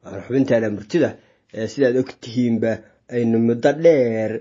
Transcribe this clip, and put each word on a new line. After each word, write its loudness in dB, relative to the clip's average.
Waa -14
xubinteenna 0
murtida, -2
ee, -6
sidaad 0
og -2
tihiinba -2
aynu 0
muddo 2
dheer 2